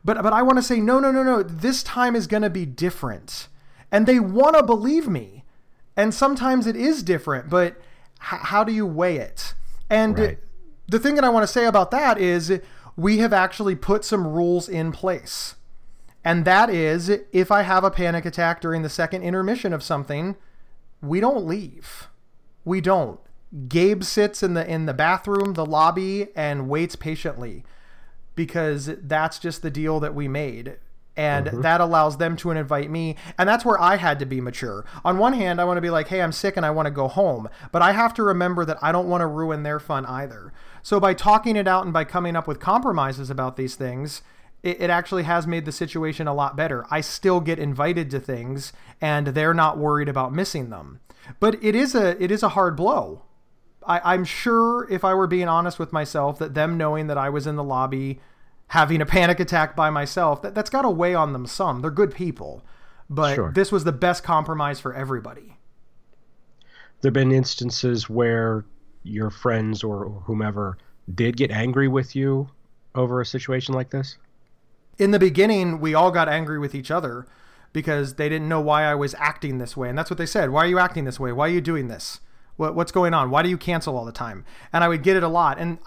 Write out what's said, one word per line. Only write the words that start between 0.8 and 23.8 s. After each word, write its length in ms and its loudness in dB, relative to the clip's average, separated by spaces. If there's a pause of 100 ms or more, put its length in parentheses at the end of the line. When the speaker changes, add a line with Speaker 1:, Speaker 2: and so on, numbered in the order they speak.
Speaker 1:
no, 120 4
no, 100 2
no, 220 4
this 400 -2
time 320 0
is 100 0
gonna 240 0
be 160 -4
different." 840 -6 (420)
And 160 4
they 120 6
wanna 440 6
believe 440 2
me. 340 -6 (540)
And 160 4
sometimes 540 2
it 100 0
is 280 0
different, 480 -2
but 220 4 (460)
h-, 300 -8
how 140 4
do 100 0
you 100 0
weigh 340 0
it? 360 -6 (380)
And 260 4
Speaker 2:
Right. 220 0 (480)
Speaker 1:
the 100 2
thing 160 2
that 100 4
I 60 6
wanna 160 4
say 220 2
about 240 4
that 280 2
is 400 2 (380)
we 220 4
have 120 4
actually 440 2
put 280 0
some 220 0
rules 420 0
in 240 -4
place. 600 -6 (720)
And 200 2
that 260 6
is, 380 0 (220)
if 200 4
I 100 6
have 220 2
a 80 4
panic 340 0
attack 340 0
during 220 -2
the 80 -4
second 320 -2
intermission 500 -2
of 120 -4
something, 520 -4 (640)
we 200 -2
don't 260 2
leave. 600 -8 (580)
We 160 0
don't. 380 0 (480)
Gabe 340 4